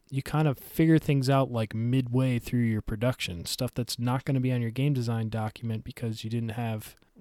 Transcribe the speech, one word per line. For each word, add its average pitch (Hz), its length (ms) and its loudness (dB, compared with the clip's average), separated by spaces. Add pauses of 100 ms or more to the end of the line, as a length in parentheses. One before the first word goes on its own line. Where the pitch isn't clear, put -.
you 131 140 -4
kind 156 240 2
of 135 100 2
figure 160 420 4
things 139 300 2
out, 135 220 4
like, 113 240 -2
midway 123 640 2
through 120 220 0
your 113 200 2
production, 107 640 -2
stuff - 300 -4
that's - 240 -4
not 123 260 0
gonna 135 160 0
be 127 120 0
on 123 100 0
your 117 80 -2
game 131 220 0
design 117 380 0
document 110 540 -4
because 113 380 -6
you 110 80 -6
didn't 117 200 -2
have, 110 440 -6 (260)